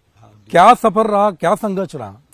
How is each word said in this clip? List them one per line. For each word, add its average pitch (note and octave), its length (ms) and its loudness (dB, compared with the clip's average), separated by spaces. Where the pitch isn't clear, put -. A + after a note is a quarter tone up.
क्या F#3+ 240 6
सफर A3 320 -2
रहा, G#3 240 -2
क्या F3 240 -4
संघर्ष F#3+ 400 -8
रहा? G#2+ 200 -16